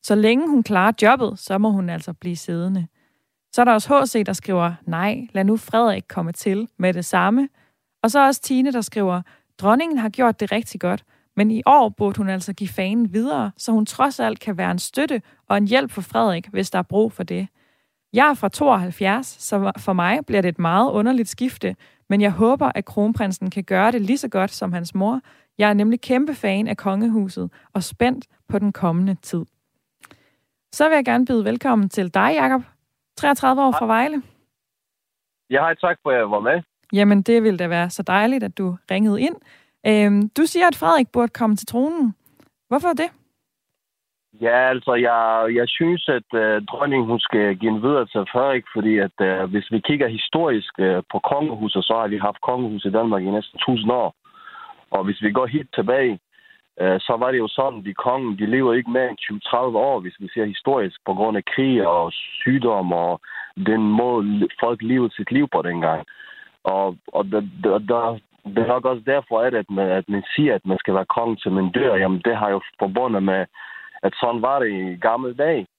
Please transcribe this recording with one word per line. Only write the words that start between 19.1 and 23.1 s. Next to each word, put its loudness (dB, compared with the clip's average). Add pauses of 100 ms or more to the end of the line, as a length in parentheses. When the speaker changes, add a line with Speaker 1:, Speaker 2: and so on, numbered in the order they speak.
Speaker 1:
så -4
for -4
mig 0
bliver 0
det 0
et -8
meget 2
underligt 0
skifte, -6 (340)
men 2
jeg 4
håber, 2
at -6
kronprinsen -2